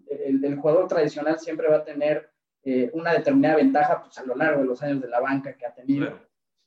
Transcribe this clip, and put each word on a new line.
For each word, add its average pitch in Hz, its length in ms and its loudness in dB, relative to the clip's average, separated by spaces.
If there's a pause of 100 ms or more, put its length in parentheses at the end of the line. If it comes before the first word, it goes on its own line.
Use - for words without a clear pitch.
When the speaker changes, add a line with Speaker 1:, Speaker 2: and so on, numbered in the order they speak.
Speaker 1:
el, 139 380 -2
el 143 120 -2
jugador 160 300 2
tradicional 156 520 0
siempre 160 280 -4
va 156 100 4
a 151 60 -2
tener, 151 460 -2 (340)
eh, 127 300 0
una 165 200 -2
determinada 147 420 4
ventaja, 147 480 4
pues, - 160 -20
a 131 60 -12
lo 123 100 -4
largo 147 260 0
de 131 60 0
los 127 160 -4
años 143 180 -2
de 123 60 -8
la 120 120 -2
banca 135 380 -4
que 123 80 -12
ha 117 80 -10
tenido. 139 320 -2
Speaker 2:
Claro. - 220 -12 (400)